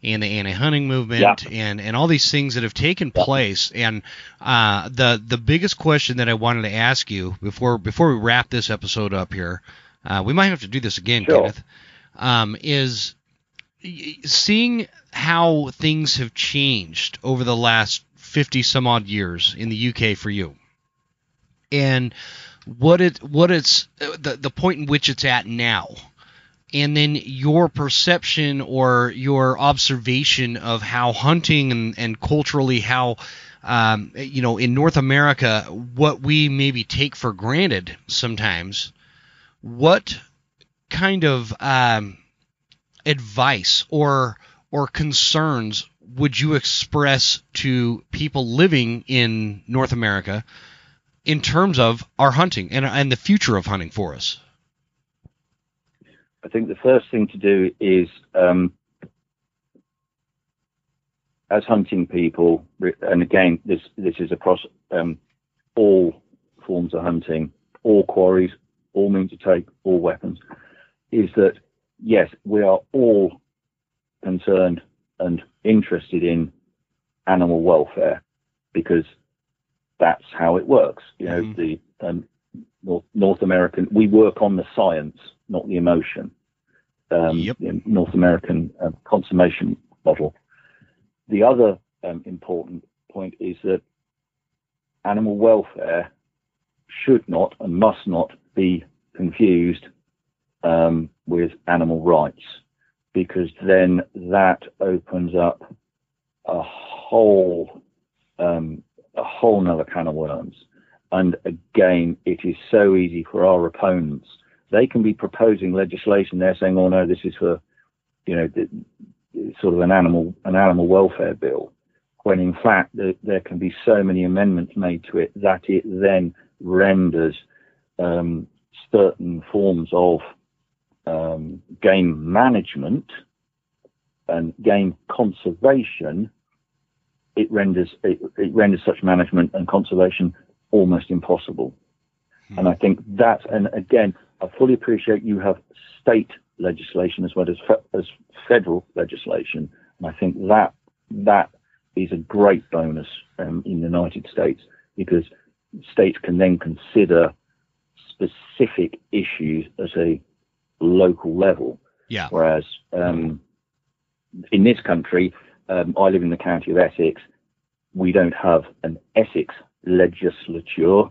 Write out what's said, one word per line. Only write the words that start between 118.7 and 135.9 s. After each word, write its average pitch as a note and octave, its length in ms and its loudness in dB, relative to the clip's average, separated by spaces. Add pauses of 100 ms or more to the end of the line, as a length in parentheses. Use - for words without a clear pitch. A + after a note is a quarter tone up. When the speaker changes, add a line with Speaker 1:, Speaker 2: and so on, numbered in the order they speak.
Speaker 2:
sort F2+ 140 0
of F2 80 0
an F2 100 2
animal, E2+ 420 2 (120)
an F#2 100 -2
animal F2+ 320 4
welfare F#2 460 2
bill," - 400 -6 (500)
when G2 160 2
in F2+ 140 0
fact G2 420 0
there, G2 180 -2 (100)
there G2 180 -2
can F#2 160 -12
be F2 160 -4 (100)
so G#2+ 200 4
many F#2 200 0
amendments F#2 540 0
made F2 340 -4
to F2 60 -2
it E2 180 -2
that G2 320 -2
it F#2+ 180 0
then F#2 480 0 (280)
renders, F2+ 720 2 (640)
um, E2+ 480 -4 (440)
certain F2 600 2
forms F2+ 400 0
of, F2 300 2 (880)
um, D#2+ 540 -6 (200)
game F2 500 0
management G2+ 800 0 (1200)
and E2 320 -4
game G2+ 340 2 (140)
conservation, G2+ 1200 -2 (1080)